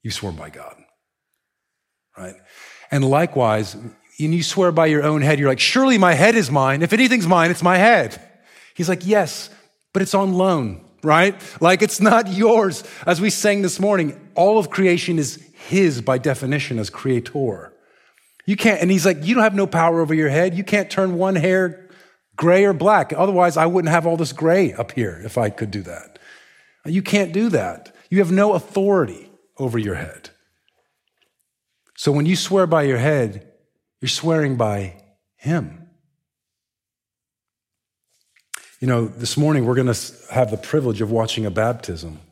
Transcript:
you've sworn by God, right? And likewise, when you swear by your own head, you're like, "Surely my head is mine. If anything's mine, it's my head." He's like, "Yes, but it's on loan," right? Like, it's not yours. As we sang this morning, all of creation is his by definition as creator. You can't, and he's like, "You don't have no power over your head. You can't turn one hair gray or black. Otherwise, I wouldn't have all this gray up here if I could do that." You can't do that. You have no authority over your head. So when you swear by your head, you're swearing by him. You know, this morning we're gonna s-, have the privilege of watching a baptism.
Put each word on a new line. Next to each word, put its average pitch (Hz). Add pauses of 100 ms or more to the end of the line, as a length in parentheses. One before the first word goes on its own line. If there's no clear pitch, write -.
you've 107
sworn 90
by 76
God, 78 (1400)
right? 92 (540)
And 139
likewise, 120 (420)
when 156
you 170
swear 180
by 160
your 151
own 151
head, 151
you're 143
like, 131
"Surely 262
my 180
head 202
is 175
mine. 139
If 170
anything's 226
mine, 175
it's 170
my 180
head." 190 (540)
He's 175
like, 180
"Yes, 196 (440)
but 196
it's 190
on 196
loan," 165 (200)
right? 170 (260)
Like, 180
it's 208
not 220
yours. 202 (220)
As 175
we 208
sang 202
this 185
morning, 185 (160)
all 202
of 185
creation 175
is - (240)
his 165
by 131
definition 131
as 101
creator. 123 (720)
You 196
can't, 202
and 175
he's 185
like, 156
"You 220
don't 226
have 208
no 196
power 165
over 156
your 156
head. 170
You 196
can't 196
turn 190
one 190
hair 180 (500)
gray 180
or 202
black. 165
Otherwise, 180
I 160
wouldn't 170
have 170
all 170
this 156
gray 160
up -
here 92
if 110
I 110
could 104
do 101
that." - (680)
You 175
can't 190
do 220
that. 95 (160)
You 185
have 180
no 202
authority 190 (280)
over 120
your 101
head. - (1700)
So 143
when 147
you 180
swear 185
by 160
your 131
head, 120 (540)
you're 127
swearing 156
by 101 (320)
him. 135 (3000)
You 127
know, 117
this 117
morning 147
we're 123
gonna 131
s-, -
have 127
the 147
privilege 127
of 107
watching 113
a 98
baptism. 87 (100)